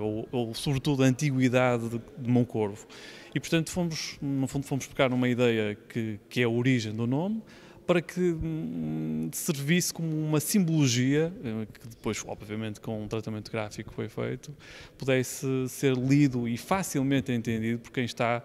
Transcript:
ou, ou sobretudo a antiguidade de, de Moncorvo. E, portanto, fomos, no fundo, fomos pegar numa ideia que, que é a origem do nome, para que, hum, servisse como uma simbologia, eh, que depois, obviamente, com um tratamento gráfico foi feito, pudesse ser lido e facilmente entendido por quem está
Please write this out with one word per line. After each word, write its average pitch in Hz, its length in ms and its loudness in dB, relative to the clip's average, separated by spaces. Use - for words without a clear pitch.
ou, 107 320 -4
ou 117 200 -2
sobretudo 135 520 0
a - 20 8
antiguidade 127 840 4
de, 117 100 -4
de 120 100 -4
Moncorvo. 117 560 2
E, 156 60 -2
portanto, 165 320 0
fomos, 170 500 -4
no 139 280 0
fundo, 139 180 -4
fomos 135 220 -4
pegar 135 220 2
numa 127 180 2
ideia 113 480 2
que, 110 300 -4
que - 120 0
é 123 40 4
a 120 40 4
origem 120 440 2
do 113 140 -2
nome, 175 340 -2
para 175 160 2
que, - 200 -6
hum, 160 1120 -2
servisse 160 600 0
como 165 240 -6
uma 156 220 0
simbologia, 151 920 4
eh, 110 220 -4
que - 220 -16
depois, 113 360 -6
obviamente, 107 560 -8
com 110 220 -6
um 104 60 -8
tratamento 107 420 -6
gráfico 107 420 -8
foi 110 160 -6
feito, 127 460 -6
pudesse 131 720 0
ser 131 280 2
lido 131 500 4
e 117 100 -2
facilmente 139 760 0
entendido 117 480 0
por - 100 -18
quem 127 140 -2
está 117 400 0